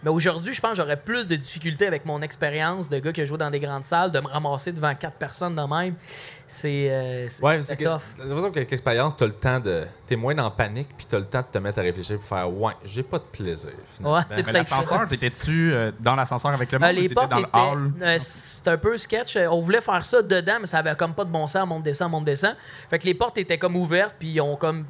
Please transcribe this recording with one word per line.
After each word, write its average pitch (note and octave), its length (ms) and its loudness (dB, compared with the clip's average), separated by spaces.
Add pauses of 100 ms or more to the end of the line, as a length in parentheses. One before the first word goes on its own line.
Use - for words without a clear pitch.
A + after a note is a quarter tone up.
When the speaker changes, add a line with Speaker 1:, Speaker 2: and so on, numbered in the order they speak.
Speaker 1:
Mais D3+ 60 0
aujourd'hui, E3+ 440 0
je - 60 -4
pense A#3 120 0
que A3 60 -2
j'aurais D3 200 0
plus A#3 300 -4
de E3+ 80 2
difficultés D#3 520 -2
avec D#3+ 180 -2
mon D3 160 -4
expérience D#3 680 -2
de C#3+ 100 0
gars D#3 140 -4
qui D#3+ 80 -2
a D3 40 0
joué D3 120 -4
dans D3+ 120 -2
des C#3+ 120 -2
grandes C#3 240 -6
salles, F3 260 2
de D3 80 2
me C#3 80 -6
ramasser C#3+ 460 -2
devant D3+ 220 0
quatre - 200 -10
personnes E3+ 400 -6
de D3+ 60 -2
même. E3 340 -2 (500)
C'est, C#3+ 460 -2
euh, B2+ 380 -2
c'est, - 140 -8
Speaker 2:
Ouais, D#3 140 6
Speaker 1:
c'est D3+ 60 -2
Speaker 2:
c'est D3+ 140 -4
que, D3+ 80 -2
Speaker 1:
tough. D#3+ 160 0 (160)
Speaker 2:
de C3 60 -16
toute C3+ 100 -6
façon, F3+ 180 0
qu'avec D3 180 -2
l'expérience, B2+ 460 2
t'as B2 100 4
le G#2+ 80 0
temps B2+ 260 0
de, F2 260 -2 (200)
t'es B2+ 120 0
moins B2+ 180 0
dans D3 80 0
la A2 80 0
panique, A2+ 460 -2
puis - 120 -16
t'as A2 100 2
le G2 60 -4
temps B2 140 -2
de B2 120 -4
te - 60 -2
mettre G2+ 220 -2
à G2 40 2
réfléchir F2+ 360 -2
pour - 80 -14
faire, « F2+ 260 -2
Ouais, G#2 200 -2 (100)
j'ai G2+ 200 -8
pas - 160 -4
de - 40 -10
plaisir, E2 480 -8 (240)
finalement. » D3 240 2
Speaker 1:
Ouais, E3+ 100 2
c'est G#3 80 -4
Speaker 3:
Mais F#3 60 0
Speaker 1:
peut-être D#3 240 2
ça. C#3 80 0
Speaker 3:
l'ascenseur, E3+ 320 2
t'étais-tu, D3 680 2
euh, A2+ 260 2
dans A#2+ 160 2
l'ascenseur C3 360 0
avec B2+ 200 0
le C3+ 60 2
Speaker 1:
Euh, C3+ 40 4
Speaker 3:
monde E3+ 140 8
Speaker 1:
les F#3 40 0
Speaker 3:
ou - 40 4
t'étais F#3 120 0
Speaker 1:
portes B3 160 2
Speaker 3:
dans B2 60 2
le A#2+ 60 2
Speaker 1:
étaient, A#2 160 2
Speaker 3:
hall ? C#3 320 2 (100)
Speaker 1:
euh, E3+ 180 4
c'est - 480 -4
un E3 100 4
peu G#3+ 200 2
sketch. - 400 -2
Euh, F3+ 120 4
on E3+ 120 4
voulait G3+ 200 4
faire F#3 240 0
ça B3 160 6
dedans, F#3 380 4
mais G3+ 80 -6
ça D#3+ 120 2
avait D#3 160 2
comme E3 200 0
pas G3+ 80 0
de F3 80 -4
bon D#3 160 0
sens, F#3+ 180 0
monte, D#3+ 180 -4
descend, D#3 280 0
monte, D#3 140 0
descend. D3+ 300 2 (340)
Fait E3 100 2
que E3 60 -4
les F3+ 80 4
portes A3+ 240 0
étaient F3 200 0
comme F3 200 2
ouvertes, F3+ 420 2
puis D#3+ 140 -8
ils D#3 80 2
ont C#3+ 160 0
comme D#3+ 320 -2